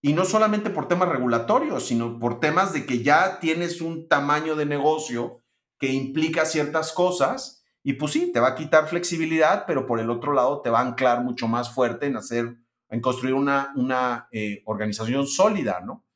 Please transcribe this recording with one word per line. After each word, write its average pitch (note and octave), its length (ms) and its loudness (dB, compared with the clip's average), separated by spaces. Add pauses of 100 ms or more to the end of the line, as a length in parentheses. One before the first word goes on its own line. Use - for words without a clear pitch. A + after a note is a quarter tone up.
Y D3 140 2
no E3 100 2
solamente G#3+ 460 2
por D3+ 180 -6
temas F3 200 2
regulatorios, C3 760 0
sino A#2 320 -2
por A#2+ 220 -2
temas E3+ 320 2
de D3+ 140 -4
que A#2+ 160 -2
ya D3+ 360 4
tienes E3+ 420 -2
un E3 280 -6
tamaño D3+ 480 0
de D3+ 100 -2
negocio C#3 760 -2 (360)
que C3 140 -2
implica D#3 520 0
ciertas D#3 480 -2
cosas F3+ 720 0 (180)
y, C#3 120 -2
pues D3 180 -4
sí, F4 200 0
te A#2 80 2
va B2 80 6
a C3 60 0
quitar D#3 340 4
flexibilidad, D#3+ 760 0
pero C#3 200 -2
por A#2 140 0
el A2+ 100 -2
otro A#2+ 220 -2
lado C#3 300 2
te A#2+ 80 -2
va A#2 100 4
a B2+ 60 2
anclar B2 360 2
mucho B2 260 -4
más A#2+ 240 -2
fuerte B2 340 0
en C3+ 100 -2
hacer, A#2 400 -4 (320)
en A#2 120 -4
construir B2+ 340 0
una, C#3 420 0
una, B2+ 560 -2
eh, G#2+ 320 -6
organización A2 640 -2
sólida, D#3+ 580 0
¿no? - 200 -12 (120)